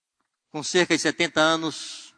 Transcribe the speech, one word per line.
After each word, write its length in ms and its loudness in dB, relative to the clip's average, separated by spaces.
com 140 -10
cerca 320 2
de 60 -2
setenta 400 0
anos. 760 -2